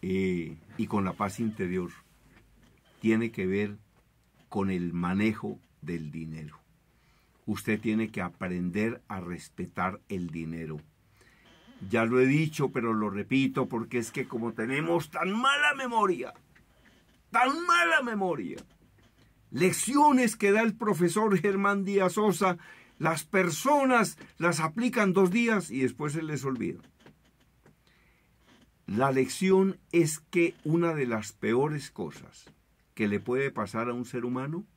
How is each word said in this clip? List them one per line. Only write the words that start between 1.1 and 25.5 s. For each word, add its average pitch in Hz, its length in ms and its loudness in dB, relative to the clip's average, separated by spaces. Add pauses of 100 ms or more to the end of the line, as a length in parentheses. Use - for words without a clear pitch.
paz 101 260 -4
interior. 92 500 -4 (1080)
Tiene 110 300 2
que 98 160 -4
ver 101 320 -2 (720)
con 98 200 -2
el 87 220 -2
manejo 98 680 -2 (220)
del 80 300 -8
dinero. 78 480 -12 (880)
Usted 107 340 -2
tiene 110 300 -2
que 104 100 -8
aprender 90 880 -4
a 98 120 -8
respetar 90 800 -8 (100)
el 92 180 -6
dinero. 80 500 -8 (1080)
Ya 113 160 2
lo 123 160 4
he 131 60 6
dicho, 151 440 2
pero 117 220 -2
lo 107 160 0
repito, 131 600 0
porque 117 300 -4
es 113 120 -4
que 135 180 -8
como 113 240 -6
tenemos 147 580 -2
tan 170 220 -4
mala 277 420 2
memoria, 214 600 0 (960)
tan 277 360 2
mala 339 360 4
memoria, 185 560 -4 (920)
lecciones 254 840 4
que 202 160 4
da 214 80 4
el 226 140 2
profesor 196 640 2
Germán 202 460 2
Díaz 190 300 2
Sosa, 190 440 2 (400)
las 160 260 -2
personas 233 920 2 (220)
las 165 220 0
aplican 208 520 0
dos 185 180 4
días 220 400 2